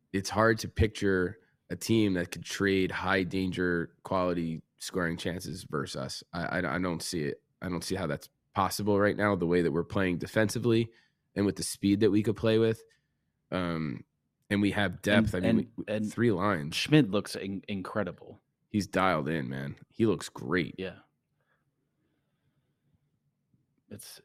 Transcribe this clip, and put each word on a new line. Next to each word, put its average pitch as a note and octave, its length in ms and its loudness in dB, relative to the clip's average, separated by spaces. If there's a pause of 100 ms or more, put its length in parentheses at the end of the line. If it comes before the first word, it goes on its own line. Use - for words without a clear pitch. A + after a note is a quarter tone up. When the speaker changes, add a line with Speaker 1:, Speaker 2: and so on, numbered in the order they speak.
(140)
Speaker 1:
it's F#2+ 160 -2
hard A2 300 2
to F2+ 100 -8
picture G2 680 0 (300)
a F2 60 -10
team G#2+ 380 2
that F2 180 -2
could E2+ 140 -12
trade F#2+ 460 2
high F#2+ 320 0
danger F2+ 680 0 (120)
quality F2 580 -2 (160)
scoring E2+ 400 -4
chances F2 520 -6
versus D2 300 -6
us. C2+ 320 -10
I, E2+ 280 -4
I, D#2+ 160 -2
I F2+ 40 -2
don't F2+ 220 -2
see E2+ 220 -4
it. - 180 -6 (200)
I F#2 60 -6
don't F2 160 -4
see F#2+ 120 -4
how F#2+ 120 -2
that's D2 220 -6 (240)
possible G2+ 460 2
right G#2 180 4
now, G#2 180 2
the F2 100 0
way F2 160 4
that E2 100 2
we're E2 120 0
playing F2+ 360 0
defensively A2+ 720 0 (460)
and G2+ 100 2
with F#2 120 0
the E2 60 -8
speed G2+ 360 2
that G#2+ 120 6
we G#2 120 4
could G#2 140 0
play A2 220 4
with. A2+ 240 2 (680)
Um, E2 520 -2 (460)
and G2+ 120 2
we G2+ 100 4
have F#2+ 300 -2
depth. G#2 320 4
Speaker 2:
And, F#2 120 0
Speaker 1:
I A2+ 60 4
mean, A2+ 60 6
Speaker 2:
and, - 0 -
Speaker 1:
we, - 300 -4
we, G#2+ 60 -2
Speaker 2:
and G#2+ 180 -2
Speaker 1:
three A#2 200 2
lines. F2 440 0
Speaker 2:
Schmidt C#3 360 4
looks G2+ 240 -2
in-, G2 320 -6
incredible. G2 720 -6 (300)
Speaker 1:
He's G2 180 0
dialed F2+ 400 2
in, D2 220 -4
man. C2+ 260 -8 (160)
He - 140 0
looks G2 240 0
great. D#2+ 480 -4
Speaker 2:
Yeah. F#2 200 -10 (3000)
It's, - 360 -18